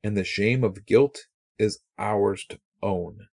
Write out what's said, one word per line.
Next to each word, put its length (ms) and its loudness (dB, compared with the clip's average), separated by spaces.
and 140 -2
the 80 0
shame 400 0
of 200 -4
guilt 420 2
is 220 0
ours 520 0
to 100 -16
own. 460 -4